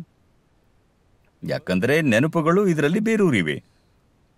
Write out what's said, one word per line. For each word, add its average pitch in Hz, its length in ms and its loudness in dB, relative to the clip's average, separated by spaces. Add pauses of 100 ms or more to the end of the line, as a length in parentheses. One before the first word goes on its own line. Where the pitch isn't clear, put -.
(1500)
ಯಾಕಂದ್ರೆ 95 540 -2
ನೆನಪುಗಳು 160 680 2
ಇದರಲ್ಲಿ 156 320 0
ಬೇರೂರಿವೆ. 170 640 0 (720)